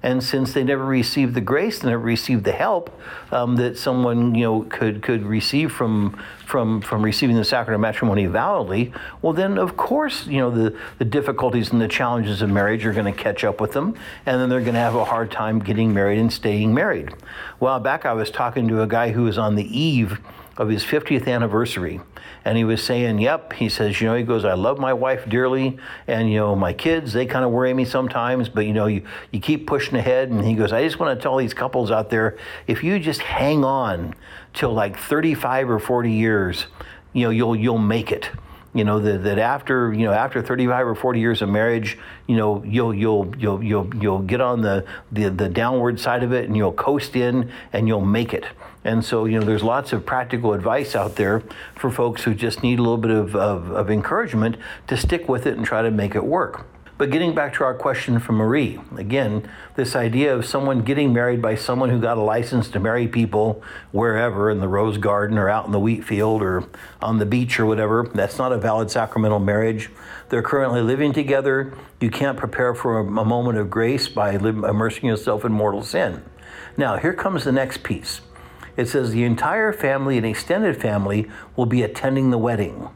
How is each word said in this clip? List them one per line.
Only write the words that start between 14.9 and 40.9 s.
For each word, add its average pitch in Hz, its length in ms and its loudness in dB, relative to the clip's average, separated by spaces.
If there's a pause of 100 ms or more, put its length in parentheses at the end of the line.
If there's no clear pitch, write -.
a 117 80 2
hard 113 280 -2
time 110 260 0
getting 110 360 2
married 101 260 2
and 113 120 2
staying 107 440 2
married. 135 340 0
A - 60 -14 (420)
while 127 220 2
back, 135 260 -2
I 123 80 0
was 107 160 0
talking 120 380 -2
to 110 160 2
a 107 40 0
guy 117 240 2
who 120 120 2
was 110 160 0
on 107 160 2
the 104 220 -2
eve 123 420 2 (380)
of 110 120 0
his 107 140 0
fiftieth 147 440 0
anniversary. 107 720 -2 (420)
And 113 140 0
he 117 60 4
was 110 200 2
saying, 120 360 0
yep, 139 340 0
he 113 160 -2
says, 104 320 0
you 113 60 2
know, 113 80 2
he 120 80 0
goes, 117 200 2
"I 98 100 2
love 113 260 0
my 131 120 0
wife 127 380 0
dearly. 131 480 2 (300)
And, 113 240 2
you 107 80 4
know, 104 160 2
my 95 180 0
kids, 156 400 0
they 123 140 0
kinda 127 200 0
worry 127 280 2
me 131 100 2
sometimes, 123 640 0
but, 107 160 0
you 107 80 0
know, 107 140 2
you, 101 180 0 (240)
you 110 100 -4
keep 151 280 -2
pushing 143 320 0
ahead." 127 320 2
And 104 120 0
he 110 120 2
goes, 107 180 2
"I 113 100 2
just 160 140 -2
wanna 151 180 0
tell 131 220 0
these 120 160 0
couples 127 380 -2
out 107 180 0
there, 110 280 0 (280)
if 120 180 -2
you 185 140 2
just 156 240 -2
hang 143 420 2
on 107 520 0 (400)
till, 123 180 0
like, 104 240 0
thirty-five 135 720 0
or 113 80 2
forty 117 340 0
years, 107 540 2 (480)
you 123 120 2
know, 117 40 2
you'll, 113 260 2
you'll 113 220 2
make 110 340 0
it." - 200 -6 (420)
You 113 100 2
know, 104 160 2
that, 101 240 0
that 101 160 2
after, 120 540 0
you 110 120 2
know, 104 60 2
after 120 300 0
thirty-five 123 460 0
or 113 80 -2